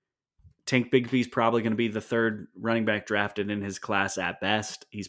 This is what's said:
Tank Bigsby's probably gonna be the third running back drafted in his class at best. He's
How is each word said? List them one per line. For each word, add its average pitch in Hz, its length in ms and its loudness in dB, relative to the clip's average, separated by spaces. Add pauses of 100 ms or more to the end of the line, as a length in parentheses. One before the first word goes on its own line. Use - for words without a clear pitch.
(640)
Tank 127 260 0
Bigsby's 123 380 2
probably 117 320 2
gonna 110 160 0
be 117 100 2
the 107 140 -4
third 113 520 0
running 113 300 0
back 107 220 0
drafted 101 440 0
in 101 120 -2
his 98 180 -6
class 98 380 -2
at 87 240 -2
best. 107 480 -2
He's 101 200 -8